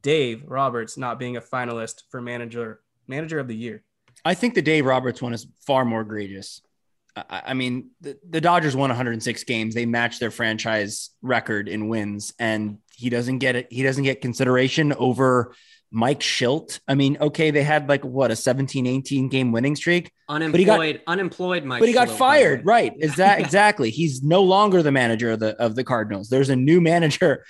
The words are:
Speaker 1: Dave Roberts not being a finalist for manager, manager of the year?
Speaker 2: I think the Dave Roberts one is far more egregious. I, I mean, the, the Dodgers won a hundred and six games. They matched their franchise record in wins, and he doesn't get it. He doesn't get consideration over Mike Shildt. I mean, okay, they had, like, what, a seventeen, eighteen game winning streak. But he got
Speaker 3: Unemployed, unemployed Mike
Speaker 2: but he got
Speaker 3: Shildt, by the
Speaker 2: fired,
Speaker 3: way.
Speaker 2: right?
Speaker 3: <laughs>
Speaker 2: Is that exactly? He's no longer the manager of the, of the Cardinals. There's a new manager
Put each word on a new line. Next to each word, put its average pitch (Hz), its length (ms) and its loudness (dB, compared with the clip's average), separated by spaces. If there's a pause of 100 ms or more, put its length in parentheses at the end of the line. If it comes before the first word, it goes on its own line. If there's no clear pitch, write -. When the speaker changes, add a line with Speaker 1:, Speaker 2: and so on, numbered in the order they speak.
Speaker 1:
Dave 135 460 0
Roberts 127 500 -6
not 123 220 -8
being 123 160 -8
a 117 60 -10
finalist 120 680 -8
for 127 120 -12
manager, 120 580 -10 (260)
manager 156 320 -8
of 131 120 -8
the 113 60 -10
year? 110 280 -12 (400)
Speaker 2:
I 170 100 2
think 240 220 -2
the 185 60 2
Dave 151 240 2
Roberts 127 360 0
one 120 120 -6
is 110 120 -10 (140)
far 131 240 2
more 113 180 0
egregious. 104 600 -10 (540)
I, - 320 -12
I 131 60 -4
mean, 127 460 -6
the, - 180 -16 (100)
the 160 120 -4
Dodgers 160 360 2
won 135 160 2
a 117 40 0
hundred 123 160 -2
and 113 120 -6
six 120 200 -6
games. 110 320 -4
They 120 100 -2
matched 117 360 -2
their 113 100 -4
franchise 110 760 -4 (120)
record 110 460 -2
in 107 220 -6
wins, 104 500 -6
and 107 380 -2 (180)
he 120 140 -6
doesn't 123 300 -2
get 127 160 0
it. 123 160 -6
He 123 120 -6
doesn't 135 220 0
get 135 160 -2
consideration 131 720 2
over 127 600 2 (400)
Mike 123 280 0
Shildt. - 680 -2
I 139 80 0
mean, 139 240 2
okay, 151 320 2
they 147 120 2
had, 151 260 2
like, 139 160 0
what, 127 260 0
a 113 40 -2
seventeen, 131 520 0
eighteen 135 400 -2
game 127 240 0
winning 131 240 0
streak. 170 360 -2 (160)
But 156 300 -2
he 185 60 8
got 208 160 6
Speaker 3:
Unemployed, 156 280 -2
unemployed 180 580 -4
Mike 123 140 -4
Speaker 2:
but 226 100 4
he 240 40 2
got 240 140 4
Speaker 3:
Shildt, - 40 -4
by - 20 -8
the - 40 -8
Speaker 2:
fired, 254 420 4
Speaker 3:
way. 175 140 2
Speaker 2:
right? 190 220 2
Speaker 3:
<laughs> - 40 -14
Speaker 2:
Is 147 160 -2
that 190 240 4
exactly? 190 500 2
He's 131 340 -2
no 170 200 4
longer 190 380 4
the 151 100 2
manager 117 400 2
of 110 80 -2
the, 110 220 -2
of 113 140 0
the 127 80 -2
Cardinals. 107 460 -4
There's 131 200 2
a 135 60 2
new 143 240 6
manager 165 720 2